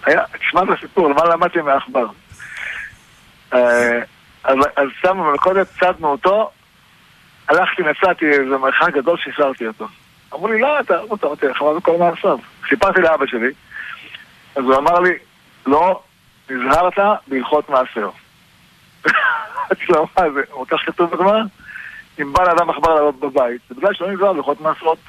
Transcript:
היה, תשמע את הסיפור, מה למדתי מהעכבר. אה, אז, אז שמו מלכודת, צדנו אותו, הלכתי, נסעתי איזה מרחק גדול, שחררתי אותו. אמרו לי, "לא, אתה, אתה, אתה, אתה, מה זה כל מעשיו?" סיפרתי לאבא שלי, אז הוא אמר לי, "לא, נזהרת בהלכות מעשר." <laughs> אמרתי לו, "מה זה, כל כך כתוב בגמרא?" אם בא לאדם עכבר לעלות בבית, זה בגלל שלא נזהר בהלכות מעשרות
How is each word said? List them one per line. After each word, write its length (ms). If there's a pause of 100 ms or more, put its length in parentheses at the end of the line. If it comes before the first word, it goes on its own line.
היה, 160 (180)
תשמע 220
את 60 (100)
הסיפור, 360
מה 100
למדתי 360
מהעכבר. 460 (1500)
אה, 460 (440)
אז, 120 (200)
אז 120 (140)
שמו 280
מלכודת, 360 (140)
צדנו 280
אותו, 420 (960)
הלכתי, 340
נסעתי 480
איזה 280
מרחק 360
גדול, 240
שחררתי 480
אותו. 220 (460)
אמרו 140
לי, 120
"לא, 200
אתה, 140 (100)
אתה, 100
אתה, 180
אתה, 320
מה 100
זה 60
כל 180
מעשיו?" 400 (300)
סיפרתי 320
לאבא 260
שלי, 240 (1040)
אז 80
הוא 120
אמר 240
לי, 120 (540)
"לא, 360 (480)
נזהרת 480 (280)
בהלכות 440
מעשר." 400 (960)
<laughs> 40 (560)
אמרתי 220
לו, 180 (120)
"מה 160
זה, 60 (100)
כל 180
כך 180
כתוב 280
בגמרא?" 260 (840)
אם 100
בא 120
לאדם 260
עכבר 240
לעלות 260
בבית, 480
זה 60
בגלל 200
שלא 180
נזהר 200
בהלכות 280
מעשרות 380 (100)